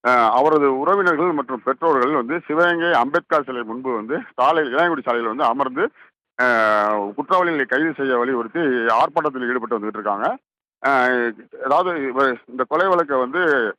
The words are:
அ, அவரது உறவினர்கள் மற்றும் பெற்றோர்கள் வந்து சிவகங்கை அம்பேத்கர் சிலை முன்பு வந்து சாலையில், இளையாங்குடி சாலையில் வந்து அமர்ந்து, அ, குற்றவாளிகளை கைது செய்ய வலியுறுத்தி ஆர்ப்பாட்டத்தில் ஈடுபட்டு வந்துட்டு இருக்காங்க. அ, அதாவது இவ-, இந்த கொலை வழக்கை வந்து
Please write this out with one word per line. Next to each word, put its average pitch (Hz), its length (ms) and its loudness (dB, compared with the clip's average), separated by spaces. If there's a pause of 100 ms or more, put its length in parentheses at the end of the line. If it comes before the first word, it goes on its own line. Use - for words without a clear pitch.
அ, 120 240 4
அவரது 139 480 4
உறவினர்கள் 175 540 0
மற்றும் 131 320 -4
பெற்றோர்கள் 135 480 0
வந்து 143 340 -2
சிவகங்கை 170 460 0
அம்பேத்கர் 147 520 0
சிலை 127 180 -8
முன்பு 123 320 -6
வந்து 113 240 -6 (160)
சாலையில், 139 420 0
இளையாங்குடி 165 260 0
சாலையில் 117 260 -2
வந்து 127 160 -2
அமர்ந்து, 135 460 0 (520)
அ, 127 40 2 (720)
குற்றவாளிகளை 165 480 0
கைது 147 320 -2
செய்ய 135 200 0
வலியுறுத்தி 120 440 -2 (260)
ஆர்ப்பாட்டத்தில் 131 640 0
ஈடுபட்டு 117 300 -4
வந்துட்டு 104 160 -6
இருக்காங்க. 107 440 -2 (480)
அ, 131 240 2 (540)
அதாவது 147 480 0
இவ-, 131 240 0 (100)
இந்த 127 220 -6
கொலை 175 200 0
வழக்கை 160 300 0
வந்து 131 600 0